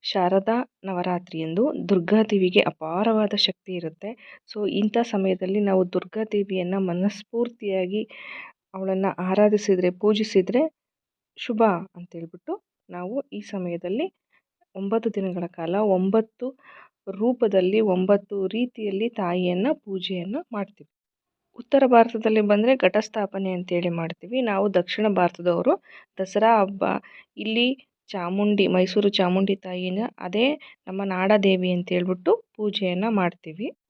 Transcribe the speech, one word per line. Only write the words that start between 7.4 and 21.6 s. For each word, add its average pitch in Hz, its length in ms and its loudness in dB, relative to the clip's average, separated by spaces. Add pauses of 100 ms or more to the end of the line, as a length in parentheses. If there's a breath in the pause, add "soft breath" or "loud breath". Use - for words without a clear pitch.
ಅವಳನ್ನ 190 320 -2 (120)
ಆರಾಧಿಸಿದ್ರೆ, 190 720 4
ಪೂಜಿಸಿದ್ರೆ 208 800 2 (680)
ಶುಭ 226 260 -2 (340)
ಅಂತೇಳ್ಬಿಟ್ಟು 175 640 -12 (300)
ನಾವು 185 420 -8
ಈ 208 80 -10
ಸಮಯದಲ್ಲಿ 190 720 -6 (640)
ಒಂಬತ್ತು 202 400 -2
ದಿನಗಳ 185 320 -4
ಕಾಲ 170 280 -6
ಒಂಬತ್ತು 214 800 0 (540 loud breath)
ರೂಪದಲ್ಲಿ, 202 720 2
ಒಂಬತ್ತು 196 680 0
ರೀತಿಯಲ್ಲಿ 214 600 -4
ತಾಯಿಯನ್ನ 180 640 -2
ಪೂಜೆಯನ್ನ 190 640 -6 (160)
ಮಾಡ್ತೀವಿ. 202 380 -10 (640)
ಉತ್ತರ 269 320 2